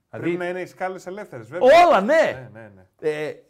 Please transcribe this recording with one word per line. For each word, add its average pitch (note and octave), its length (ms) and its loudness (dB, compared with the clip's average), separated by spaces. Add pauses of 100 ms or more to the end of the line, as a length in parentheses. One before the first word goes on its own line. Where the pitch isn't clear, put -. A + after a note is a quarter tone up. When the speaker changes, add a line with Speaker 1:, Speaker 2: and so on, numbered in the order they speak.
Speaker 1:
Πρέπει A2+ 160 -12
Speaker 2:
Δηλαδή, F3 200 -6
Speaker 1:
να F3 60 -8
είναι F3+ 100 -10
οι E3+ 60 -12
σκάλες F#3 400 -10
ελεύθερες, F3 420 -16
βέβαια. B3+ 380 6
Speaker 2:
όλα, B3 140 4
ναι. F#3+ 520 0
Speaker 1:
Ναι, A2 80 -20
ναι, G#2+ 140 -20
ναι. F#2+ 360 -10
Speaker 2:
Ε, D3+ 240 -6 (160)